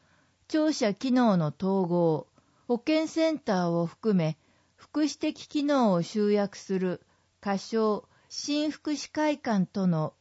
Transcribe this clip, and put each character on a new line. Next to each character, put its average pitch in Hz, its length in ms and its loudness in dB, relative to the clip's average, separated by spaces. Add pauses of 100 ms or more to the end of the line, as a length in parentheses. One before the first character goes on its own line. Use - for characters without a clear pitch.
(480)
庁 311 240 2
舎 220 220 -2
機 262 180 -4
能 240 260 4
の 151 200 0
統 190 300 0
合、 170 400 0 (400)
保 240 100 0
健 311 300 0
セ 320 240 0
ン 311 80 -4
タ 185 260 0
ー - 40 0
を 170 160 0
含 208 280 -2
め、 160 240 0 (380)
福 - 280 -4
祉 294 160 -2
的 311 280 -4
機 294 160 -2
能 262 300 2
を 170 80 2
集 208 300 0
約 202 260 0
す 190 200 -6
る 180 240 -4 (380)
仮 196 200 -4
称、 220 480 -2 (220)
新 294 420 -4
福 - 200 -6
祉 285 200 -6
会 302 280 0
館 202 260 0
と 190 220 -2
の 156 340 0